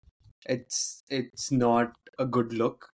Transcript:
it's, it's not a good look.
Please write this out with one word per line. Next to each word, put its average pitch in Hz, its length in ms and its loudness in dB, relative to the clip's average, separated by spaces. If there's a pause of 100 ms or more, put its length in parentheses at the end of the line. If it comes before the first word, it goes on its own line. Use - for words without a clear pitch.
(460)
it's, - 600 -4
it's - 420 -6
not 120 440 4 (240)
a 131 80 -2
good 120 260 0
look. 113 420 -2